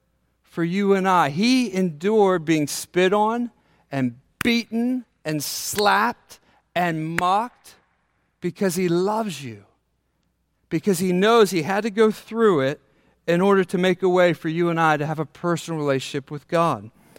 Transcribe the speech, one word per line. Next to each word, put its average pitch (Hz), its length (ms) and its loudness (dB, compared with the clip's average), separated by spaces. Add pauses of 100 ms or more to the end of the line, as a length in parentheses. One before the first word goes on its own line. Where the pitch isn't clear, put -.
(420)
for - 200 -6
you 196 300 0
and 190 160 2
I. 170 220 4
He 233 420 0
endured 185 720 2
being 156 220 2
spit 180 480 0
on 226 380 -2 (380)
and 127 260 -2 (280)
beaten 233 640 -2 (180)
and 151 180 -4
slapped - 1000 -2 (340)
and 165 440 -2
mocked 196 580 -4 (640)
because 175 320 -2
he 185 120 -2
loves 185 560 -2
you, 107 220 -14 (1040)
because 170 300 -2
he 185 120 0
knows 202 420 4
he 165 100 -2
had 196 220 -2
to 226 60 -2
go 220 200 2
through 214 500 0
it 135 220 -2 (440)
in 170 140 2
order 196 240 4
to 180 140 -4
make 180 240 0
a 190 80 2
way 180 240 4
for - 160 -6
you 170 180 0
and 165 100 -2
I 156 200 2
to 147 80 -4
have 156 140 -6
a 156 40 -4
personal 165 560 -6
relationship 139 500 -4
with 147 180 -14
God, 156 420 -2 (280)